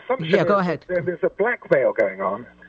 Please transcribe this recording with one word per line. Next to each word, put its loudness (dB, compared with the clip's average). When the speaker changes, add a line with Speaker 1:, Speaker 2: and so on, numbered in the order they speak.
Speaker 1:
assumption -2
Speaker 2:
yeah, 4
go 2
Speaker 1:
is 0
Speaker 2:
ahead. -4
Speaker 1:
that -2
there -2
is -12
a 2
blackmail 0
going -2
on, -4